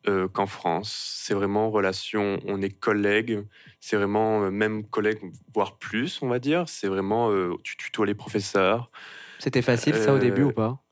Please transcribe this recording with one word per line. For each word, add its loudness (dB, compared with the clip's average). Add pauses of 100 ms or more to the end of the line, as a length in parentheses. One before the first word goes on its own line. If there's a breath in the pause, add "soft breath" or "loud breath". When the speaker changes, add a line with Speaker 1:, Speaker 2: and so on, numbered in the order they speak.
Speaker 1:
euh, 2
qu'en -2
France. -4
C'est -2
vraiment 2
relation, 0
on -2
est -2
collègues, 0 (340 soft breath)
c'est -4
vraiment, 2
euh, 0
même -2
collègues, -2 (340)
voire 0
plus, -6
on -4
va 0
dire. 0
C'est -6
vraiment, 0
euh, 2 (100)
tu -12
tutoies -2
les 0
professeurs. 0 (480 loud breath)
Speaker 2:
C'était 0
facile, 2
ça, 4
au 6
Speaker 1:
Euh, 4
Speaker 2:
début, 4
ou 2
pas ? -2